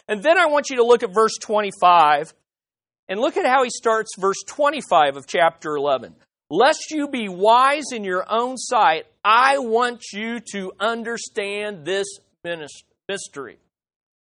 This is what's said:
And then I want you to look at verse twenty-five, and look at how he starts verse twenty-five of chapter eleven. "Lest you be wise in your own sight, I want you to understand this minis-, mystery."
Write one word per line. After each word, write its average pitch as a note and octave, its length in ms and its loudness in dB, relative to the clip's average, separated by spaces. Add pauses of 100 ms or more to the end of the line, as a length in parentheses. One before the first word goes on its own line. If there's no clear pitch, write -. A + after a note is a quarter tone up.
And G#3 160 -6
then E4 160 4
I E4+ 80 4
want D4 240 -2
you C4 60 -2
to A#3+ 60 4
look A#3+ 200 4
at G3 100 -6
verse A3 260 2
twenty-five, F3 960 4 (720)
and F#3+ 120 -6
look C#4+ 180 0
at F#4 80 0
how C4 180 4
he B3+ 60 -2
starts A3 480 -2
verse F#3+ 300 -2
twenty-five F#3+ 680 2
of C#3 120 -16
chapter E3 480 0
eleven. C3 400 -2 (340)
"Lest B3+ 400 2
you D4 180 -4
be A#3+ 220 -6
wise B3 640 2
in A3 100 -8
your F#3 260 -4
own B3 280 -4
sight, F#3 480 0 (180)
I C4+ 360 4
want A#3+ 420 -2 (100)
you A3+ 280 -8 (140)
to F#3+ 260 -8
understand G#3 1080 -8
this G3 220 -4 (380)
minis-, E3 380 -10 (240)
mystery." C#3+ 520 -12 (720)